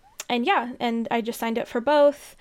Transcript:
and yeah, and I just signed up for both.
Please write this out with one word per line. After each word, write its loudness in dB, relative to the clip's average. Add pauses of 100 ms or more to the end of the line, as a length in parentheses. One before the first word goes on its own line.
(300)
and -2
yeah, 0
and -2
I 0
just -8
signed -4
up -4
for -4
both. 2